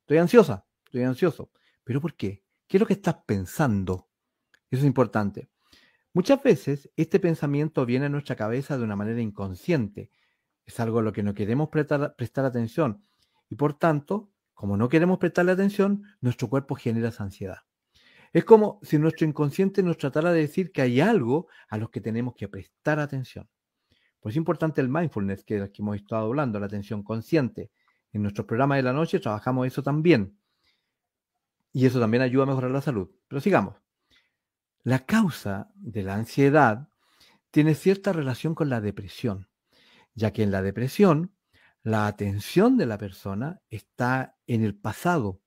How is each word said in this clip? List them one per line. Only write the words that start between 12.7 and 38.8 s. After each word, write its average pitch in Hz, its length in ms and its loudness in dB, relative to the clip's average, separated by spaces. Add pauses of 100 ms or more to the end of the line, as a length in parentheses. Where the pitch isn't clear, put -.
Y - 60 -10
por 143 240 -2
tanto, 170 500 -2 (240)
como 101 240 -4
no 120 140 2
queremos 175 260 4
prestarle 180 360 2
atención, 202 500 0 (180)
nuestro 123 300 -2
cuerpo 139 240 -2
genera 113 340 -2
esa 107 160 -8
ansiedad. 92 360 -12 (760)
Es 170 80 2
como 214 380 8
si - 160 0
nuestro 160 280 2
inconsciente 156 560 0
nos 175 140 0
tratara 156 340 -2
de 165 100 4
decir 160 300 -2
que 143 120 -2
hay 127 180 2
algo 165 480 2 (200)
a 107 100 -6
lo 110 120 -6
que 110 120 -10
tenemos 117 320 -4
que 104 140 -12
prestar 151 500 -6
atención. 131 500 -8 (720)
Por 107 100 -8
eso 107 40 -8
es - 20 0
importante 160 460 -2
el 127 80 0
mindfulness, 107 520 -4
que 110 140 -4
es 101 60 -2
el 98 100 -10
que - 80 -18
hemos 104 160 -4
estado 110 300 -6
hablando, 120 340 -2
la 101 60 -6
atención 101 360 -8
consciente. 113 680 -4 (420)
En 104 80 -4
nuestros 104 260 -4
programas 135 300 0
de 135 60 0
la 127 100 0
noche 160 280 -2
trabajamos 127 460 -4
eso 131 160 -6
también. 143 560 2 (1300)
Y 131 140 2
eso 127 120 4
también 117 240 2
ayuda 131 200 2
a 135 40 2
mejorar 127 260 -2
la 135 100 -2
salud. 107 260 -2 (180)
Pero 139 140 -6
sigamos. 139 360 0 (1080)
La 127 240 0
causa 131 680 -2
de 110 280 -10
la 98 120 -6
ansiedad 135 720 4 (640)
tiene 151 240 4
cierta 196 380 0
relación 156 420 -4
con 151 140 -2
la 117 140 -2